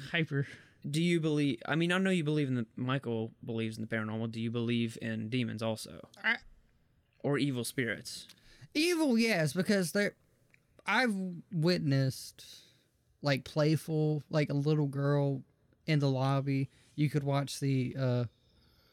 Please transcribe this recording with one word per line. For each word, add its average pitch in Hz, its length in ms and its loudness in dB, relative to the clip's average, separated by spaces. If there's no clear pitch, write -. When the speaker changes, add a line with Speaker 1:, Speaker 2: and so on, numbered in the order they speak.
Speaker 1:
Hyper. 147 340 0
Speaker 2:
do 147 120 0
you 170 200 4
believe, 147 440 0
I 143 100 0
mean, 170 180 2
I 185 60 2
know 190 100 2
you 180 160 2
believe 151 240 0
in 127 60 2
the, 120 100 0
Michael 120 560 -2
believes 113 320 -4
in 113 80 -8
the - 100 -18
paranormal. 110 360 -2
Do 113 100 -6
you 113 100 -2
believe 117 500 0
in 110 280 -6
demons 110 340 -2
also? 110 460 -6
Speaker 3:
I 233 140 0
Speaker 2:
Or 143 180 0
evil 127 260 0
spirits? - 640 -6
Speaker 3:
Evil, 311 440 2
yes, 208 360 2
because 185 400 0
they're, 202 220 0
I've 226 280 2
witnessed, 156 920 0
like, 139 220 0
playful, 151 880 2
like, 151 180 2
a 143 60 -2
little 147 320 2
girl 139 560 0
in 156 140 4
the 139 100 4
lobby. 135 600 2
You 147 140 2
could 147 140 0
watch 139 360 0
the, 131 400 0
uh, 123 240 2